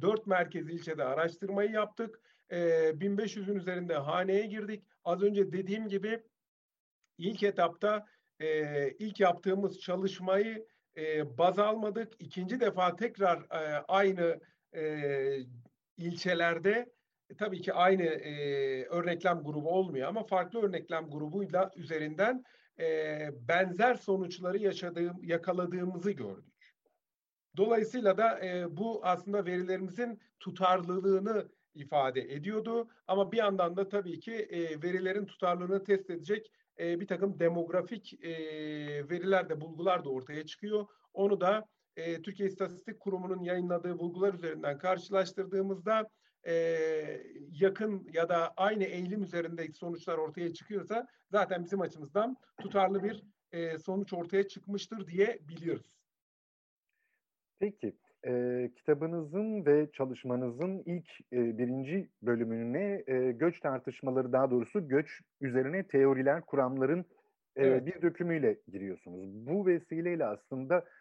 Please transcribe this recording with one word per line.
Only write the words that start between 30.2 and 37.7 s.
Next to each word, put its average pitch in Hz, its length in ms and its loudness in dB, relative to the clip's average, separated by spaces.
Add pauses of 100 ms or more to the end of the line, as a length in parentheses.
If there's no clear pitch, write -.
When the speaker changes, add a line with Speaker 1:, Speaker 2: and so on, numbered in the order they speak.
Speaker 1:
tutarlılığını 190 1080 2 (240)
ifade 135 480 0
ediyordu. 214 640 -4 (200)
Ama 190 240 2
bir 220 60 0
yandan 190 400 2
da 196 120 0
tabii 180 300 -4
ki, 226 140 -10
e, 170 500 -4
verilerin 185 420 0
tutarlılığını 180 580 0
test 190 260 2
edecek, 175 420 -4 (280)
e, 170 200 0
bir 196 80 -6
takım 185 320 -2
demografik, 170 840 -2